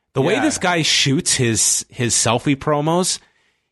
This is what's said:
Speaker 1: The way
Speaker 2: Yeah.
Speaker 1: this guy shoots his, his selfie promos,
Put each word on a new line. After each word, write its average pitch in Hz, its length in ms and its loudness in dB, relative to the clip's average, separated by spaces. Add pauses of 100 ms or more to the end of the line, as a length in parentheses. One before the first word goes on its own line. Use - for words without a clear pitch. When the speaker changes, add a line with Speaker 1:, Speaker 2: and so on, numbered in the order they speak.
(140)
Speaker 1:
The 135 60 0
way 170 140 2
Speaker 2:
Yeah. 269 80 0
Speaker 1:
this 311 160 0
guy 175 240 0
shoots 147 540 0
his, - 520 0
his 120 260 -4
selfie 120 400 0
promos, 151 640 0 (540)